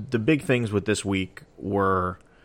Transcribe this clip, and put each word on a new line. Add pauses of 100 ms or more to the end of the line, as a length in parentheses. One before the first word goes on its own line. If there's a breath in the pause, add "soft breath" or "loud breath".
(120)
the
big
things
with
this
week (160)
were, (240 soft breath)